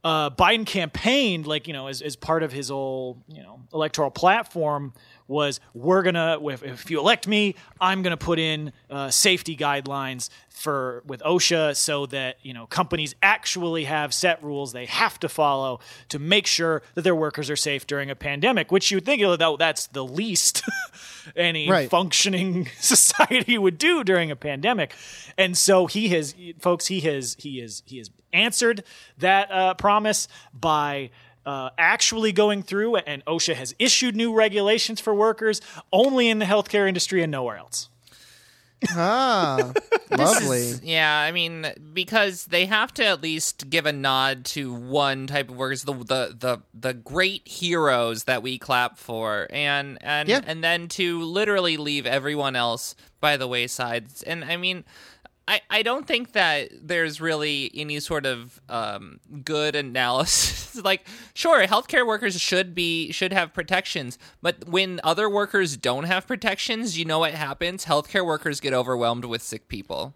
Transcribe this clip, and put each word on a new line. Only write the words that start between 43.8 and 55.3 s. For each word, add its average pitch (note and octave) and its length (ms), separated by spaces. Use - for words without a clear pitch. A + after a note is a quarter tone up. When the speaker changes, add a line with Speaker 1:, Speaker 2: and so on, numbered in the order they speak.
Speaker 3:
a D#3 80
nod C3+ 520
to C3+ 280
one C3+ 540
type C#3 220
of B2+ 80
workers, C3 260
the, C#3+ 100
the, B2 440
the, B2 240
the B2+ 200
great F3 540
heroes C3+ 760
that B2+ 180
we B2+ 160
clap B2 400
for, A2 520
and, C#3+ 520
and, D3+ 280
Speaker 2:
Yeah. C4 160
Speaker 3:
and D#3+ 180
then E3+ 260
to F3 340
literally F3+ 540
leave D3 280
everyone C#3 500
else A#2+ 400
by D3 180
the C3 100
wayside. A#2+ 600
And, E3 200
I E3 120
mean, F3+ 280